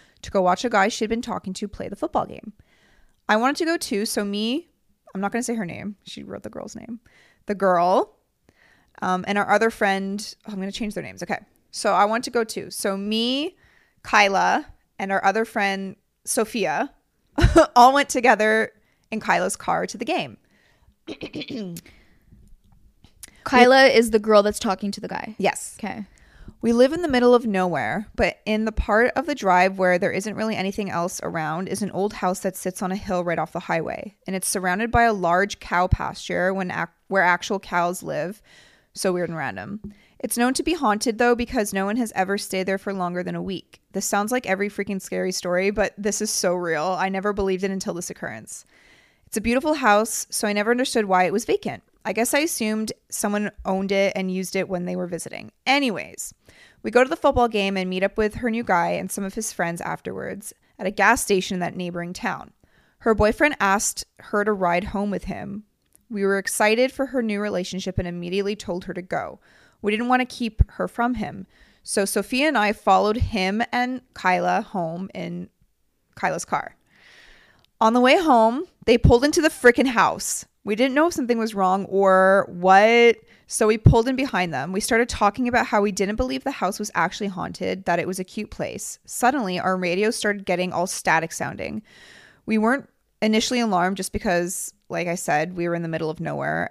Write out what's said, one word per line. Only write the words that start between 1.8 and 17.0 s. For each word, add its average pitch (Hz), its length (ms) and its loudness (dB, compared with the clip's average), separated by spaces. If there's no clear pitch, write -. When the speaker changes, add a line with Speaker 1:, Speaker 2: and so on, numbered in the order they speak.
Speaker 1:
the 202 80 -12
football - 300 -2
game. - 260 -16
I 214 60 4
wanted 262 200 2
to 349 80 -2
go 330 140 0
too, 220 260 -2
so 208 220 -2
me, 220 420 -4
I'm 190 80 -6
not 202 100 -4
gonna 233 100 -4
say 233 120 -4
her 220 100 -4
name. 196 400 -10
She - 180 -16
wrote - 200 -14
the - 80 -14
girl's - 260 -14
name. - 240 -14
The 208 80 -4
girl, 185 600 2
um, 185 260 -2
and 202 120 -2
our - 120 0
other 226 200 4
friend, 196 640 -2
oh, 214 60 -14
I'm 196 60 -10
gonna 190 120 -8
change 208 220 -8
their 175 100 -8
names. 95 200 -14
Okay. 175 160 -6
So 202 240 0
I 190 100 4
want 226 200 0
to 262 60 -10
go 233 140 0
too. - 260 -10
So 196 280 -4
me, 233 580 -2
Kyla, 196 640 2
and 190 140 -6
our 196 120 0
other 220 220 2
friend, 196 500 -4
Sophia, 175 640 -2